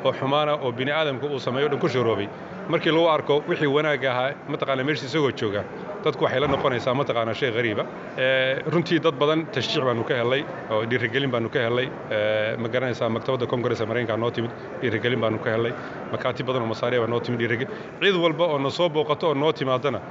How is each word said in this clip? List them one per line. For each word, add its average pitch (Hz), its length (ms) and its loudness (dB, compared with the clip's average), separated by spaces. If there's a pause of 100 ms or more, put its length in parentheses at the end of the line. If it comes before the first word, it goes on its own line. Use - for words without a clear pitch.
oo 135 100 4
xumaana 147 480 0
oo 135 100 0
bini 131 200 -2
aadamku 143 360 0
uu 143 120 -4
sameeyo 135 300 0
dhan 139 100 0
ku 180 100 0
shooroobay. 113 380 2 (420)
Markii 160 220 2
lagu 165 180 4
arko 147 380 2
wixii 156 200 2
wanaag 143 380 2
ahaa, 127 240 2 (180)
mataqaanaa 135 380 0
meesha 139 200 -2
isagoo 123 260 2
jooga, 104 300 0 (420)
dadku 156 200 2
waxay 127 160 2
la 147 80 2
noqonaysaa, 135 480 2
mataqaanaa, 113 380 0
shay 127 180 0
qariiba. 117 320 0 (340)
Ee, 131 380 2 (160)
runtii 160 280 2
dad 156 200 2
badan 156 320 4
tashjiic 139 340 0
baanu 117 180 2
ka 147 120 0
helay, 123 260 2 (300)
oo 110 140 2
dhiirigelin 120 460 0
baanu 117 180 0
ka 139 100 0
helay. 123 280 0 (240)
Ee, 107 460 0
ma 117 120 -4
garanaysaa, 120 400 0
maktabadda 120 380 -2
Congress 120 340 0
ee 110 40 0
Maraykanka 113 320 0
noo 117 140 0
timid, 117 200 -2 (300)
dhiirigelin 117 380 0
baanu 110 200 0
ka 123 120 -2
helay. 117 220 0 (380)
Makaatib 127 360 -4
badan 127 160 0
oo 113 80 -2
Masaari 120 280 0
baa 113 80 2
noo 120 120 0
timid, 120 220 -2
dhiirigelin. 117 300 0 (300)
Cid 190 140 4
walba 165 320 2
oo 147 120 0
na 139 100 0
soo 175 200 2
booqato 151 380 0
oo 151 60 2
noo 147 180 2
timaadana 131 480 0 (120)